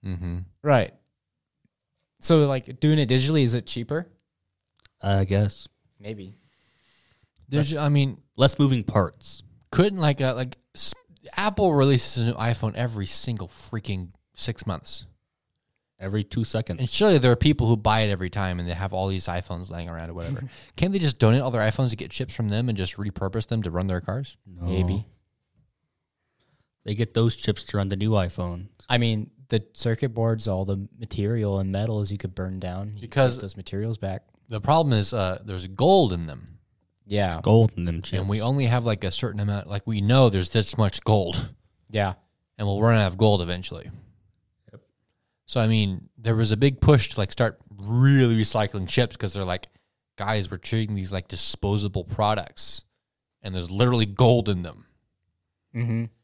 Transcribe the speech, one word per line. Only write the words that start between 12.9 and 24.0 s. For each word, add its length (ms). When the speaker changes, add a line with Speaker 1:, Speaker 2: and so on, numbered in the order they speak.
Speaker 1:
single 440
freaking 600
six 320
months. 400
Speaker 3:
Every 240
two 200
seconds. 360
Speaker 1:
And 100
surely 300
there 120
are 60
people 300
who 100
buy 240
it 80
every 200
time 300
and 80
they 60
have 200
all 140
these 200
iPhones 420
laying 200
around 200
or 40
whatever. 360
Speaker 2:
<laughs> 140
Speaker 1:
Can't 180
they 60
just 200
donate 220
all 100
their 180
iPhones 220
to 40
get 160
chips 220
from 160
them 200
and 80
just 200
repurpose 500
them 160
to 80
run 160
their 140